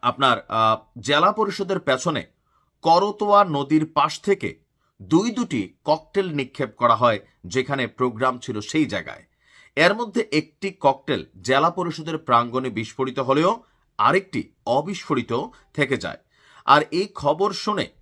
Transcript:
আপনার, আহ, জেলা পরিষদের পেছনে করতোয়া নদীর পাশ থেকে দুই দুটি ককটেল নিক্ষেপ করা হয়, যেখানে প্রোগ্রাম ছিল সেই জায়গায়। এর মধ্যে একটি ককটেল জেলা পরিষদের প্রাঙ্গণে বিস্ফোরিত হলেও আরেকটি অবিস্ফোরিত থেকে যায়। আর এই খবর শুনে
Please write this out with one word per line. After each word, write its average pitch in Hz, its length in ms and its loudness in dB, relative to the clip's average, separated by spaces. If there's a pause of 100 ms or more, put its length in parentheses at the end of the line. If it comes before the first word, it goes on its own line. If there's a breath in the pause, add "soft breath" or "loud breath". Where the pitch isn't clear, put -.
আপনার, 123 360 2 (120)
আহ, 110 280 2 (220)
জেলা 147 320 2
পরিষদের 196 480 -2
পেছনে 139 440 -2 (580)
করতোয়া 202 640 4
নদীর 156 500 2
পাশ 151 260 0
থেকে 196 300 -2 (520)
দুই 170 300 2
দুটি 202 300 -4 (240)
ককটেল 170 460 -2
নিক্ষেপ 135 460 -6
করা 120 180 4
হয়, 110 240 2 (260 soft breath)
যেখানে 131 420 -4
প্রোগ্রাম 123 520 -2
ছিল 107 220 -8
সেই 156 240 -2
জায়গায়। 104 380 -8 (520 soft breath)
এর 196 200 4
মধ্যে 226 260 -4 (100)
একটি 156 380 -4 (100)
ককটেল 135 420 0 (200)
জেলা 139 280 2
পরিষদের 165 480 -6
প্রাঙ্গণে 123 520 0
বিস্ফোরিত 127 500 -6
হলেও 143 320 2 (460 soft breath)
আরেকটি 135 440 2 (240)
অবিস্ফোরিত 139 680 -2 (400 soft breath)
থেকে 135 240 0
যায়। 87 200 -8 (480 soft breath)
আর 143 160 6 (100)
এই 185 240 -2
খবর 160 380 0
শুনে 196 320 -4 (160)